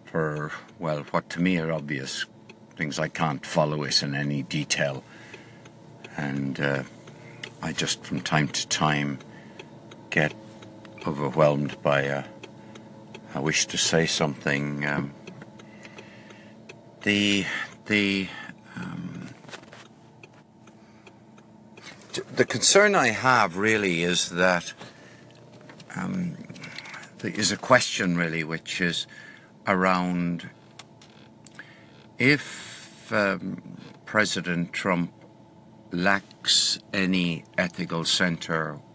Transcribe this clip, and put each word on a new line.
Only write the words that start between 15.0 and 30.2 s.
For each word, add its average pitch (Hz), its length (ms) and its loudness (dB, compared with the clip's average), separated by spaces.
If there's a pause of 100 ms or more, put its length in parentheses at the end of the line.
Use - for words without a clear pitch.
the, 101 420 4 (420)
the, 98 420 2 (460)
um, - 540 -10 (2750)
t-, - 100 -6 (120)
the 120 100 4
concern 196 520 6
I 135 120 6
have 107 480 4
really 101 460 4
is 87 280 2
that, 90 420 4 (1200)
um, 92 400 -4 (840)
there 104 120 -4
is 95 220 0
a 98 40 -2
question 101 600 4
really, 82 260 0
which 80 380 -6
is 87 260 0 (580)
around 90 840 2 (1700)